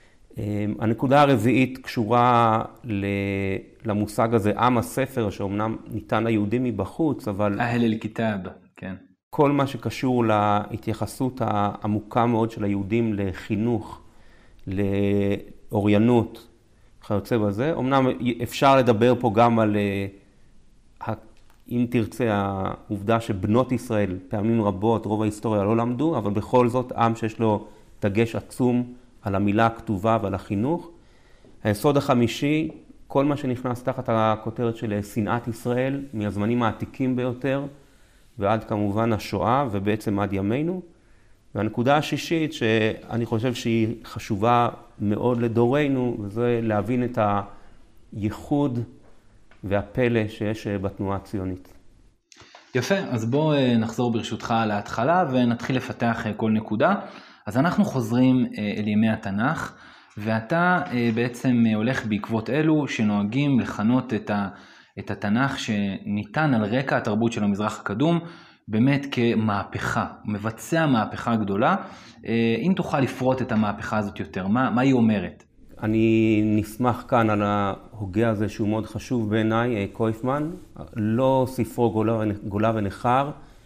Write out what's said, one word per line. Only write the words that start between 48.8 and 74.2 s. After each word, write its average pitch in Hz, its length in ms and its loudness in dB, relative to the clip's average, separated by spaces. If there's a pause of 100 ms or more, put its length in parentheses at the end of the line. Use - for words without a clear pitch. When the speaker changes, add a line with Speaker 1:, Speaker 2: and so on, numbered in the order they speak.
Speaker 1:
והפלא 107 640 0
שיש, 107 400 -6
אה, 101 100 -2
בתנועה 98 380 -4
הציונית. 95 580 -8 (1040)
Speaker 2:
יפה, 127 200 2
אז 127 300 -2
בוא, 147 300 2
אה, 127 220 4
נחזור 113 360 0
ברשותך 110 400 -4 (140)
להתחלה, 123 640 0
ונתחיל 123 440 2
לפתח, 120 500 -2
אה, 104 80 -2
כל 110 180 0
נקודה. 110 440 2 (520)
אז 104 100 -2
אנחנו 175 280 2
חוזרים, 127 600 2 (120)
אה, 104 200 -2
אל 104 100 -2
ימי 107 220 4
התנ"ך, 110 640 -2 (440)
ואתה, 135 640 0 (100)
אה, 120 240 0
בעצם, 120 520 2
אה, 110 80 4
הולך 120 300 0
בעקבות 107 440 -2
אלו 151 380 2
שנוהגים 110 720 0
לכנות 113 540 0
את 104 160 -4
ה-, 104 180 0 (520)
את 104 120 -8
התנ"ך 113 480 0
שניתן 104 920 -2
על 110 100 2
רקע 127 340 0
התרבות 113 340 0
של 107 120 -4
המזרח 104 360 -2
הקדום, 156 400 0 (480)
באמת 135 440 2
כמהפכה, 110 920 0 (200)
מבצע 107 600 -2
מהפכה 117 500 0
גדולה. 107 400 2 (520)
אה, 113 340 2
אם 180 140 2
תוכל 160 240 -2
לפרוט 127 420 0
את 110 100 -4
המהפכה 107 460 -2
הזאת 101 220 -4
יותר, 95 280 -6